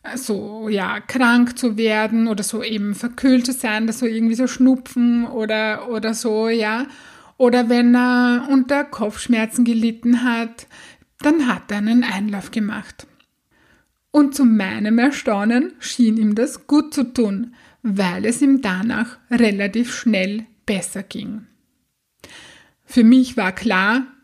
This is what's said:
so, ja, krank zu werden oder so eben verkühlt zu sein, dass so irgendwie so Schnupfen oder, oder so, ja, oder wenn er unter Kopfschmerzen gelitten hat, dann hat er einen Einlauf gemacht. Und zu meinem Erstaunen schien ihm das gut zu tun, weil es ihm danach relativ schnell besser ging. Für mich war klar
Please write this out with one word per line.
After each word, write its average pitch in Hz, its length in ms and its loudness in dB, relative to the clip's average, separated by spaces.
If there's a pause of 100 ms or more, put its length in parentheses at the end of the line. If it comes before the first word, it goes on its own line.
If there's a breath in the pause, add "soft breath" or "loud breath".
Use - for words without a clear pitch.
(160)
so, 214 540 -8
ja, 202 320 -4
krank 240 580 2
zu 220 180 -2
werden 220 500 0
oder 208 140 -4
so 214 220 -6
eben 208 320 -4
verkühlt 247 500 0
zu 262 80 -2
sein, 220 320 -4
dass 226 140 -4
so 240 80 -2
irgendwie 226 280 0
so 247 120 0
Schnupfen 240 800 0
oder, 220 640 -4
oder 220 240 -4
so, 220 360 -2
ja, 226 380 -2 (500 loud breath)
oder 247 320 4
wenn 240 260 4
er 247 540 2
unter 277 360 2
Kopfschmerzen 220 800 -2
gelitten 233 580 2
hat, 233 440 -4 (520 loud breath)
dann 294 280 2
hat 196 220 -4
er 202 80 -4
einen 226 260 2
Einlauf 202 460 -6
gemacht. 214 560 -8 (1040)
Und 285 220 4
zu 277 120 2
meinem 214 520 2
Erstaunen 240 840 0
schien 220 380 0
ihm 214 160 2
das 226 320 -4
gut 302 280 0
zu 247 200 -2
tun, 202 400 -2 (280 soft breath)
weil 190 440 -2
es 240 160 0
ihm 269 200 4
danach 208 560 -4 (120)
relativ 214 640 0
schnell 208 520 -2 (200)
besser 196 380 -6
ging. - 440 -14 (1400 loud breath)
Für - 180 2
mich 254 340 6
war 185 140 -2
klar 214 560 -2 (160)